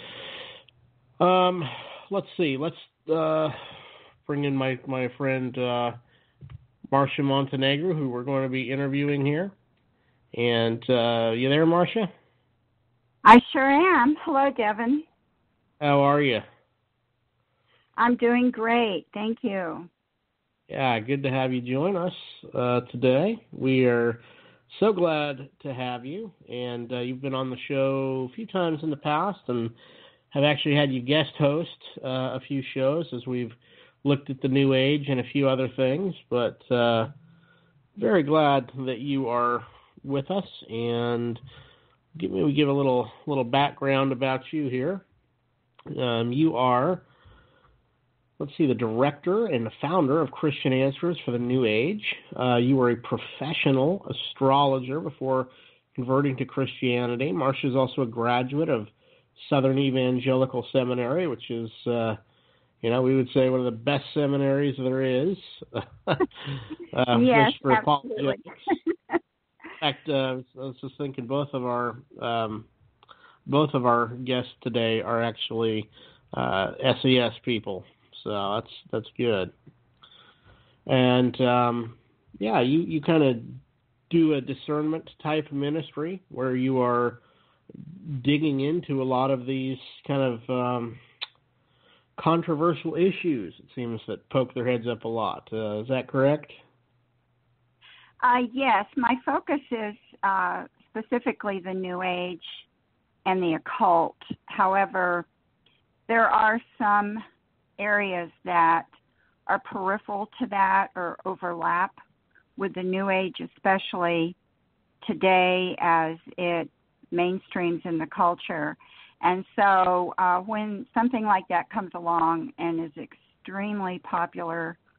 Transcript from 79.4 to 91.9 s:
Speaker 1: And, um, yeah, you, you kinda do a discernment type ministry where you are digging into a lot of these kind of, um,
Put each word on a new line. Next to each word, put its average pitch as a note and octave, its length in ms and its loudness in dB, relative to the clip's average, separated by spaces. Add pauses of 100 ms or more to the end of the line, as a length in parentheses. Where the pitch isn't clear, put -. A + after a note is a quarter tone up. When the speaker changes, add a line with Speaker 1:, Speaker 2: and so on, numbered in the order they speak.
Speaker 1:
And, B2+ 540 4
um, A#2+ 560 0 (420)
yeah, G3+ 220 0
you, C#3 200 2
you D#3+ 200 -4
kinda C#3 400 4 (680)
do D#3+ 260 4
a C3+ 60 -2
discernment D3+ 680 -6 (120)
type D3+ 300 -2
ministry D3+ 800 -6
where B2+ 260 -4
you B2+ 260 0
are A#2+ 380 0 (1000)
digging C#3+ 400 2
into D3 400 -2
a - 20 -2
lot C3 280 0
of B2 140 -2
these C3 320 -4 (300)
kind C#3 140 0
of, A#2+ 280 -2
um, B2 480 -2 (1200)